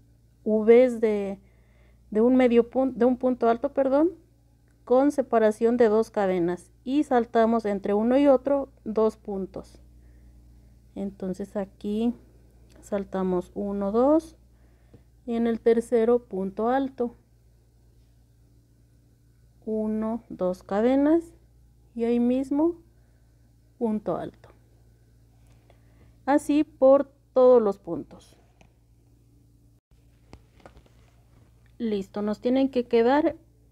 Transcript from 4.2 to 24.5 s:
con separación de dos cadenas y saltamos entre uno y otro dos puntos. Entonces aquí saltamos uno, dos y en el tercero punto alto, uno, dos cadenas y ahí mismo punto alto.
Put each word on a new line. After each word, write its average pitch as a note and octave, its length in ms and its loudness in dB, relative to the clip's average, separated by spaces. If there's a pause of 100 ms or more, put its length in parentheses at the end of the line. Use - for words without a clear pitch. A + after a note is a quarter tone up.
con C4+ 280 2
separación A#3 680 0
de A#3+ 100 4
dos A3 220 0
cadenas F#3 600 -4 (140)
y C#4+ 200 -2
saltamos A#3 600 0
entre G3+ 300 -4
uno A#3 240 0
y C#4+ 80 4
otro C#4 420 2 (160)
dos A3 320 -2
puntos. - 640 -12 (1120)
Entonces G3 640 -10
aquí G#3 560 -6 (680)
saltamos F#3+ 720 -6
uno, G3+ 380 -6
dos C#4+ 440 0 (880)
y A#3 100 -8
en A#3 100 -2
el A3+ 140 -4
tercero A#3 640 0
punto G3 460 -6
alto, C4 440 -4 (2500)
uno, A3 640 -6
dos F3+ 360 -6
cadenas C#4 680 0 (600)
y A#3 80 -6
ahí A#3 160 -2
mismo C4+ 560 -2 (1040)
punto G#3+ 380 -4
alto. - 320 -14 (1800)